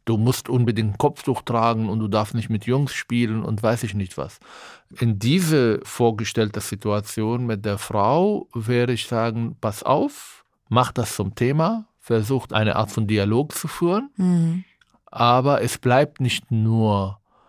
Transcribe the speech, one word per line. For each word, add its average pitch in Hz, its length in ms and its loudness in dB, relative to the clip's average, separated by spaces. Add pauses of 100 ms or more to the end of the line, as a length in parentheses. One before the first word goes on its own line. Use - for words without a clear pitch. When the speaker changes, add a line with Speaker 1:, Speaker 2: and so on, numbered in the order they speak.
Speaker 1:
„Du 113 120 0
musst 117 320 0
unbedingt 113 460 0
ein - 40 -10
Kopftuch - 440 -2
tragen 113 460 0
und 110 120 -2
du 107 80 -2
darfst 107 260 0
nicht 113 160 -4
mit 107 160 -2
Jungs 131 280 0
spielen“ 113 480 -2
und 107 200 -4
weiß 117 220 2
ich 98 100 -4
nicht 98 240 -4
was. - 200 -8 (600)
In 113 200 2
diese 139 680 2
vorgestellte 110 760 0
Situation 107 840 -4
mit 107 180 -4
der 104 140 -2
Frau 151 760 0
wäre 123 380 0
ich 110 140 -4
sagen, 113 540 -2
„Pass 107 220 -4
auf, - 640 -2 (240)
mach 120 240 2
das - 240 -4
zum 101 180 -4
Thema, 160 520 0 (140)
versucht 117 520 0
eine 107 240 2
Art 107 140 -2
von 110 160 -2
Dialog 107 480 0
zu - 140 -6
führen.“ 202 480 -2
Speaker 2:
Mhm. 175 480 2 (420)
Speaker 1:
Aber 127 560 2
es - 160 -4
bleibt 131 420 2
nicht - 300 -2
nur 110 680 2 (300)